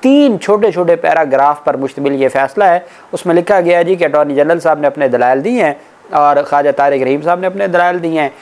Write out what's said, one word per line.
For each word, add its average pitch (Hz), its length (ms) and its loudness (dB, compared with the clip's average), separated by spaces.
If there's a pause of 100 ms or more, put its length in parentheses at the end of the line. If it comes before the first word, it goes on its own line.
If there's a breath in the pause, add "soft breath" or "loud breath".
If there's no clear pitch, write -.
तीन 269 360 4
छोटे 208 340 0
छोटे 170 240 0
पैराग्राफ 147 720 0
पर 139 100 0
मुश्तमिल 139 360 -4
ये 135 160 0
फ़ैसला 135 380 0
है। 175 200 2 (280 loud breath)
उसमें 170 200 -2
लिखा 180 260 2
गया 175 180 2
है 170 60 2
जी 180 120 -2
कि 170 80 -2
अटॉर्नी 147 300 0
जनरल 151 240 2
साहब 156 220 0
ने 147 60 0
अपने 139 220 -2
दलाइल 123 320 0
दिए 226 220 -2
हैं 151 180 -2 (380 loud breath)
और 147 240 2
ख्वाजा 143 300 0
तारिक 139 300 0
रहीम 135 200 -2
साहब 175 180 -2
ने 185 60 -4
अपने 196 220 -4
दलाइल 175 300 0
दिए 165 220 -4
हैं। 143 220 -4